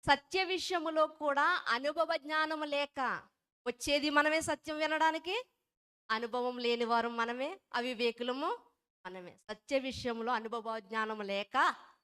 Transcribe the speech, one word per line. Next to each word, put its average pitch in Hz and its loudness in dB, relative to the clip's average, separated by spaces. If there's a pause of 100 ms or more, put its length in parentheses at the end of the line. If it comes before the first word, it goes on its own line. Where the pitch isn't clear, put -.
(120)
సత్య 349 2
విషయములో 330 0
కూడా 294 0
అనుభవ 311 0
జ్ఞానము 311 -2
లేక, 285 -2 (680)
వచ్చేది 285 0
మనమే 302 4
సత్యం 302 -4
వినడానికి, 320 0 (640)
అనుభవం 240 -2
లేని 240 2
వారు 233 2
మనమే, 240 -4 (140)
అవివేకులము 247 -2 (480)
మనమే. 180 -12 (120)
సత్య 269 -2
విషయంలో 240 -2
అనుభవ 226 -4
జ్ఞానం 220 -4
లేక 208 0 (280)